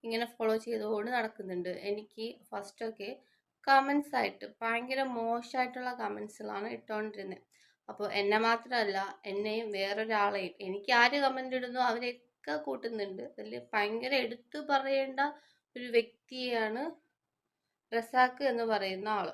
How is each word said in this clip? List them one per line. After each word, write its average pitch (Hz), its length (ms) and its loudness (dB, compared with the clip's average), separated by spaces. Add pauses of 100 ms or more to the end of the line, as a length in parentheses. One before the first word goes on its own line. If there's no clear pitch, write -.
ഇങ്ങനെ 226 240 0
ഫോളോ 220 300 2
ചെയ്തുകൊണ്ട് 214 540 -2
നടക്കുന്നുണ്ട്. 190 580 -2 (120)
എനിക്ക് 214 440 -6 (180)
ഫസ്റ്റൊക്കെ 214 640 -8 (540)
കമന്റ്സ് 277 520 6
ആയിട്ട് 208 300 0 (100)
ഭയങ്കര 247 540 -2
മോശമായിട്ടുള്ള 247 840 -2
കമന്റ്സുകളാണ് 208 760 -6
ഇട്ടുകൊണ്ടിരുന്നത്. 214 760 -6 (460)
അപ്പോ 214 220 -6
എന്നെ 202 280 4
മാത്രമല്ല, 226 580 2 (280)
എന്നെയും 214 460 -2
വേറൊരാളെയും, 202 880 0
എനിക്ക് 202 340 -4
ആര് 247 260 6
കമന്റ് 262 380 0
ഇടുന്നോ 247 260 -2
അവരെയൊക്കെ 247 760 -2
കൂട്ടുന്നുണ്ട്. 233 680 -6
അതില് 220 400 -10
ഭയങ്കര 226 500 0
എടുത്തു 240 480 -4
പറയേണ്ട 269 540 2 (560)
ഒരു 247 120 -8
വ്യക്തിയാണ് 233 960 0 (1080)
റസാഖ് 254 520 4
എന്ന് 233 220 2
പറയുന്ന 196 480 0
ആള്. 185 200 -2